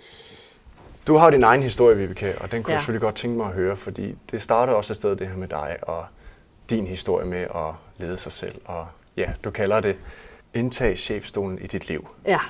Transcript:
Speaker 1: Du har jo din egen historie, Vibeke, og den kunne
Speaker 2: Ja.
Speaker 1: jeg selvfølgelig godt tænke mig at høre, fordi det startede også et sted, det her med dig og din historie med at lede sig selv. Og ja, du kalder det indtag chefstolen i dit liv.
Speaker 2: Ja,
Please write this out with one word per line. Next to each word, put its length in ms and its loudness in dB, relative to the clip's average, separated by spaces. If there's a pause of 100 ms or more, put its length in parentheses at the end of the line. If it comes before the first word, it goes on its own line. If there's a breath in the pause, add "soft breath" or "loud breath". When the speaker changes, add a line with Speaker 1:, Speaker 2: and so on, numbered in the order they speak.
(1080 loud breath)
Speaker 1:
Du 80 6
har 100 10
jo 60 12
din 120 6
egen 200 8
historie, 340 6
Vibeke, 440 -4
og 100 -8
den 120 -4
kunne 80 -4
Speaker 2:
Ja. 40 2
Speaker 1:
jeg 60 0
selvfølgelig 200 -2
godt 140 0
tænke 220 -4
mig 100 -4
at 60 -6
høre, 220 0
fordi 400 -10 (160)
det 100 -6
startede 360 4
også 160 -2
et 40 -8
sted, 180 0
det 120 -8
her 100 -10
med 100 -8
dig 340 -6
og 240 -8 (640 soft breath)
din 180 -2
historie 380 -2
med 160 -6
at 320 -6 (240)
lede 200 -8
sig 140 -12
selv. 240 -12 (100)
Og 220 -10 (300)
ja, 140 -2 (120)
du 80 -6
kalder 280 0
det 160 0 (580 loud breath)
indtag 440 -2
chefstolen 640 -6
i 60 -12
dit 200 -8
liv. 200 -8 (180)
Speaker 2:
Ja, 140 2 (100)